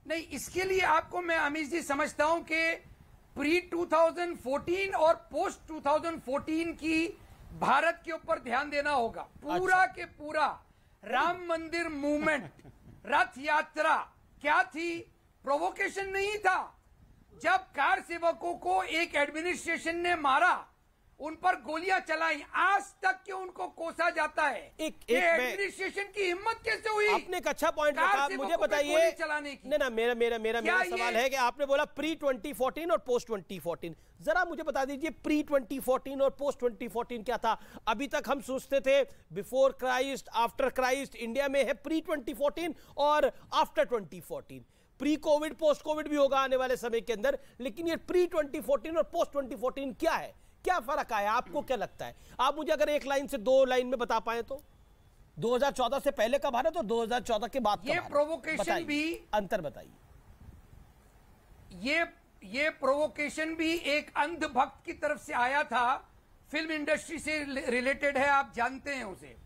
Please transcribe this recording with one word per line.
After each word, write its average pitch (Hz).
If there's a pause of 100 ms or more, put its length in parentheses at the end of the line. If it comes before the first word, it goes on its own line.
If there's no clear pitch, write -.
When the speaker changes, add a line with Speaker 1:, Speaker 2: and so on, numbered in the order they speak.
Speaker 1:
नहीं, 320
इसके 320
लिए 381
आपको 330
मैं 339
अमीश 302
जी 330
समझता 294
हूं 330
कि 330 (600)
प्री 302
टू 349
थाउजेंड 330
फ़ोर्टीन 359
और 320
पोस्ट 330
टू 311
थाउजेंड 311
फ़ोर्टीन 311
की 320 (400)
भारत 302
के 330
ऊपर 320
ध्यान 262
देना 294
होगा। 226
पूरा 359
Speaker 2:
अच्छा। 370
Speaker 1:
के 349
पूरा 302 (440)
राम 330
मंदिर 330
movement, 294 (280)
<laughs> -
रथ -
यात्रा 302 (460)
क्या 311
थी? 339 (440)
Provocation 370
नहीं 392
था। 370 (640)
जब 349
कार 370
सेवकों 339
को 370
एक 330
administration 320
ने 349
मारा, 285 (520)
उन 311
पर 359
गोलियां 330
चलाई, 320 (100)
आज 381
तक 370
क्यों 381
उनको 370
कोसा 330
जाता 311
है? 240
Speaker 2:
एक, 311 (100)
Speaker 1:
ये 240
Speaker 2:
एक 359
मैं 330
Speaker 1:
administration 392
की 403
हिम्मत 403
कैसे 440
हुई? 415
Speaker 2:
आपने 370
एक 311
अच्छा 302
point 302
Speaker 1:
कार 370
Speaker 2:
रखा, 277
Speaker 1:
सेवकों -
Speaker 2:
मुझे 330
Speaker 1:
पे 330
Speaker 2:
बताइए। 294
Speaker 1:
गोली 330
चलाने 302
की। -
Speaker 2:
नहीं 294
ना, 269
मेरा, 233
मेरा, 233
मेरा, 220
Speaker 1:
क्या 349
Speaker 2:
मेरा 359
सवाल 240
Speaker 1:
ये 233
Speaker 2:
है 262
कि 269
आपने 254
बोला 277
प्री 302
ट्वेंटी 269
फ़ोर्टीन 262
और 311
पोस्ट 247
ट्वेंटी 196
फ़ोर्टीन, 165 (260)
जरा 339
मुझे 330
बता 277
दीजिए 285
प्री 302
ट्वेंटी 277
फ़ोर्टीन 262
और 269
पोस्ट 277
ट्वेंटी 240
फ़ोर्टीन 220
क्या 226
था? 214 (260)
अभी 226
तक 294
हम 262
सोचते 262
थे 269 (380)
before 262 (140)
Christ, 254 (160)
after 240
Christ, 254
India 233
में 269
है 269
प्री 320
ट्वेंटी 302
फ़ोर्टीन 294 (220)
और 294 (240)
after 311
twenty 202
fourteen। 131 (340)
प्री 294
कोविड, 302
पोस्ट 302
कोविड 302
भी 294
होगा 277
आने 262
वाले 254
समय 233
के 233
अंदर, 226 (200)
लेकिन 277
ये 330
प्री 359
ट्वेंटी 302
फ़ोर्टीन 285
और 302
पोस्ट -
ट्वेंटी 277
फ़ोर्टीन 254
क्या 311
है? 147 (220)
क्या 359
फर्क 254
आया? 208
आपको 269
क्या 254
लगता 180
है? 120 (240)
आप 277
मुझे 302
अगर 294
एक 277
लाइन 277
से 277
दो 262
लाइन 254
में 247
बता 233
पाए 226
तो, 269 (760)
दो 226
हज़ार 262
चौदह 254
से 277
पहले 247
का 302
भारत 302
और 320
दो 233
हज़ार 233
चौदह 220
के 269
बाद 208
का 269
Speaker 1:
ये 349
Speaker 2:
भारत। -
Speaker 1:
provocation 311
Speaker 2:
बताइए, 330
Speaker 1:
भी 302 (120)
Speaker 2:
अंतर 208
बताइए। 87 (1800)
Speaker 1:
ये, 277 (380)
ये 262
provocation 302
भी 330
एक 294
अंधभक्त 294
की 339
तरफ 294
से 302
आया 262
था, 254 (420)
फिल्म 320
इंडस्ट्री 302
से 302 (260)
related 269
है, 277
आप 277
जानते 262
हैं 254
उसे। 147